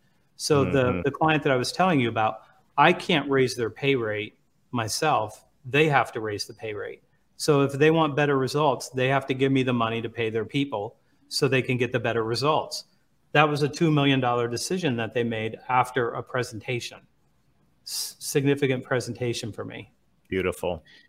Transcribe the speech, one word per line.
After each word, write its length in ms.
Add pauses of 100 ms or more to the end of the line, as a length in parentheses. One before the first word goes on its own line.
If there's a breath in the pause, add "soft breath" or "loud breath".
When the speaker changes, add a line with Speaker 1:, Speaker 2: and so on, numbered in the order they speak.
(360)
Speaker 1:
So 280
the, 200
Speaker 2:
Mm-hmm. 180
Speaker 1:
the 80
client 320
that 100
I 40
was 140
telling 300
you 80
about, 320 (380 soft breath)
I 160
can't 360
raise 260
their 140
pay 240
rate 440 (320)
myself. 760 (220)
They 220
have 240
to 80
raise 260
the 80
pay 180
rate. 300 (340)
So 260
if 100
they 180
want 260
better 220
results, 500
they 200
have 180
to 80
give 180
me 100
the 120
money 260
to 80
pay 220
their 160
people 500 (320)
so 200
they 140
can 140
get 160
the 80
better 220
results. 600 (480)
That 160
was 140
a 60
two 220
million 300
dollar 280
decision 480
that 160
they 120
made 340 (100)
after 420
a 120
presentation, 760 (840)
S-, 360
significant 640
presentation 680
for 120
me. 280 (360)
Speaker 2:
Beautiful. 540 (260 soft breath)